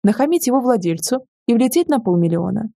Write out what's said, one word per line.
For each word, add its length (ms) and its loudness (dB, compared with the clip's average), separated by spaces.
нахамить 440 0
его 120 2
владельцу 640 -2
и 60 2
влететь 340 2
на 120 0
полмиллиона. 720 0